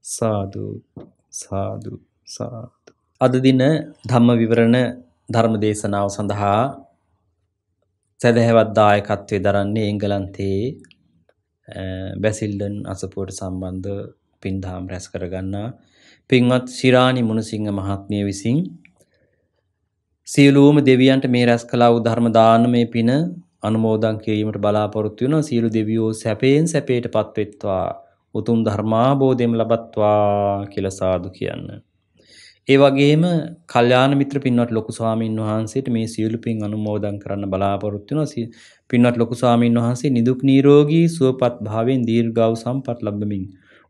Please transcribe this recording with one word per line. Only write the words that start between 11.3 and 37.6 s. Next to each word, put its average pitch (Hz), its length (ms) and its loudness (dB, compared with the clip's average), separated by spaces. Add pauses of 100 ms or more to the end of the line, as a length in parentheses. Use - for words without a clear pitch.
අ, 92 140 -14 (320)
බැසිල්ඩන් 101 640 -4 (100)
අසපුවට 95 460 -10
සම්බන්ධ 92 580 -10 (520)
පින්දහම් 95 440 -8
රැස් 92 220 -12
කරගන්නා 95 600 -8 (600)
පින්වත් 123 380 4
ශිරාණි 127 540 2
මුණසිංහ 110 460 -4
මහත්මිය 98 560 -4
විසින් 107 340 -2 (1700)
සියලුම 143 500 6
දෙවියන්ට 131 480 4
මේ 123 200 2
රැස් 117 180 2
කළා 120 240 2
වූ 117 120 4
ධර්ම 117 280 0
දානමය 113 580 4
පින 117 240 0 (480)
අනුමෝදන් 110 600 0
කිරීමට 107 400 -4
බලාපොරොත්තු 107 600 -2
වෙනවා. 147 220 0
සියලු 117 280 -2
දෙවියෝ 110 420 -2
සැපයෙන් 131 560 0
සැපයට 135 400 -2
පත්වෙත්වා. 104 760 -4 (480)
උතුම් 113 260 -2
ධර්මාභෝධයම 117 920 0
ලබත්වා 104 1120 0
කියලා 95 240 -6
සාදු 95 400 -4
කියන්න. - 380 -10 (1000)
ඒ 139 80 6
වගේම 143 480 4 (400)
කල්යාණ 123 500 4
මිත්‍ර 139 240 0
පින්වත් 120 320 0
ලොකු 110 220 -4
ස්වාමීන් 113 460 -4
වහන්සේට 110 500 -4
මේ 113 180 -2
සියලු 110 320 -4
පින් 113 240 -6
අනුමෝදන් 104 560 -4
කරන්න 101 320 -8
බලාපොරොත්තු 101 600 -4